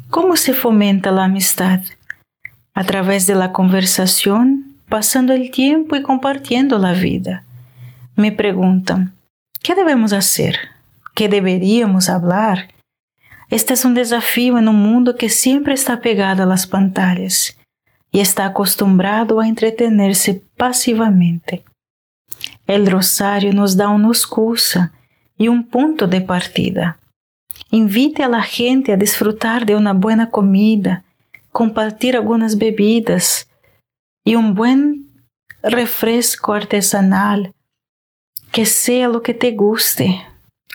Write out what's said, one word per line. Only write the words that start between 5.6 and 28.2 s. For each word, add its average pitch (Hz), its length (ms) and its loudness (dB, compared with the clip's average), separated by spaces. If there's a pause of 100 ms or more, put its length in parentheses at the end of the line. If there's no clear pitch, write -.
y 277 60 -4
compartiendo 269 760 0
la 185 140 2
vida. 180 520 -4 (720)
Me 208 160 2
preguntan, 185 800 0 (480)
"¿Qué 349 120 -2
debemos 269 380 2
hacer? - 460 -2 (560)
¿Qué 208 160 0
deberíamos 190 800 2
hablar?" 185 580 0 (800)
Este 226 240 -2
es 254 140 0
un 247 80 4
desafío 240 640 0
en 220 100 4
un 214 80 4
mundo 240 400 2
que 226 140 -2
siempre 277 420 0
está 254 300 -4
pegado 196 400 0
a 185 40 2
las 185 200 0
pantallas 185 920 -2 (560)
y 202 80 2
está 202 240 -2
acostumbrado 202 960 0
a 220 80 0
entretenerse 220 960 0 (160)
pasivamente. 214 1040 0 (1000)
El 196 240 2
rosario 196 600 0
nos 196 240 2
da 202 120 2
una 208 200 2
excusa 220 840 -2 (440)
y 220 120 0
un 240 160 0
punto 277 420 -2
de 185 160 0
partida. 180 760 -4 (720)
Invite 226 520 0